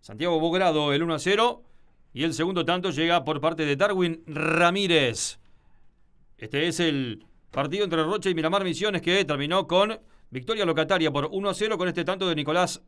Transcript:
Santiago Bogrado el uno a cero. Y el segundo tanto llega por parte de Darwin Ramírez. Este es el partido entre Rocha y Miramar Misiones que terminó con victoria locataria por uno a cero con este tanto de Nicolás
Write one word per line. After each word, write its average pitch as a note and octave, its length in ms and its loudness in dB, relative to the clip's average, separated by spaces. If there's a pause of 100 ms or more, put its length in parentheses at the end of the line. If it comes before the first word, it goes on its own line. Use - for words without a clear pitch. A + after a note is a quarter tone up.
Santiago D#3+ 380 -2
Bogrado D#3+ 540 2
el D3 100 2
uno E3+ 120 0
a D3+ 40 -2
cero. G#3 440 2 (500)
Y C3 120 -4
el D#3+ 100 0
segundo E3+ 320 0
tanto F3+ 240 0
llega E3 340 0
por D3+ 160 -4
parte D#3+ 240 0
de C#3+ 120 0
Darwin F3+ 500 0
Ramírez. D#3+ 1120 0 (960)
Este C#3 300 -4
es E3+ 140 -2
el C3+ 440 -2 (260)
partido D3 340 -2
entre E3 180 0
Rocha F#3+ 260 -2
y F#3 60 0
Miramar E3 280 0
Misiones F#3 380 -2
que F#3 240 2
terminó D3+ 420 -2
con F#3+ 320 2 (300)
victoria F#3 380 -4
locataria D#3 440 2
por C#3+ 220 -2
uno G3 160 -2
a F3+ 60 -2
cero G#3+ 240 0
con F3+ 100 0
este E3+ 160 -2
tanto F#3 240 -2
de E3 60 0
Nicolás D#3 540 0